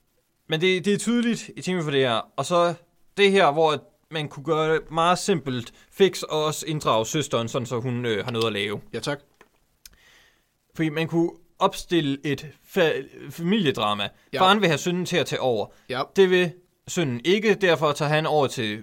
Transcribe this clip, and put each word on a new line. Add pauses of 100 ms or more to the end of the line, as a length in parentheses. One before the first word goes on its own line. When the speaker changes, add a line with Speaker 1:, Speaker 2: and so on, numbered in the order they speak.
(480)
Speaker 1:
Men
det,
det
er
tydeligt
i
timen
for
det
her. (160)
Og
så (420)
det
her,
hvor
at (300)
man
kunne
gøre
det
meget
simpelt. (200)
Fix
og
også
inddrage
søsteren,
sådan
så
hun,
øh,
har
noget
at
lave. (120)
Speaker 2:
Ja,
tak. (1600)
Speaker 1:
Fordi
man
kunne (280)
opstille
et (300)
fa-,
familiedrama. (240)
Speaker 2:
Ja.
Speaker 1:
Faren
vil
have
sønnen
til
at
tage
over. (220)
Speaker 2:
Ja. (140)
Speaker 1:
Det
vil (380)
sønnen
ikke,
derfor
tager
han
over
til